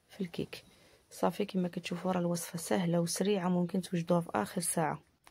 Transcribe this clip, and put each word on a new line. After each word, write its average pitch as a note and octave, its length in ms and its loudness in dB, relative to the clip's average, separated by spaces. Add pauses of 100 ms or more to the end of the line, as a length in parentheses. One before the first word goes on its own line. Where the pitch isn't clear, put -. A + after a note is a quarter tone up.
في - 120 -10
الكيك. - 420 -6 (460)
صافي، F#3 360 0
كما F#3 220 0
كتشوفوا F3 440 -4
راه F3+ 80 2
الوصفه F3 380 -2
سهله E3+ 420 2
وسريعه، F#3 500 2
ممكن F3+ 320 2
توجدوها F3 380 2
في E3+ 160 -2
اخر G3 260 0
ساعه. D3+ 380 0 (320)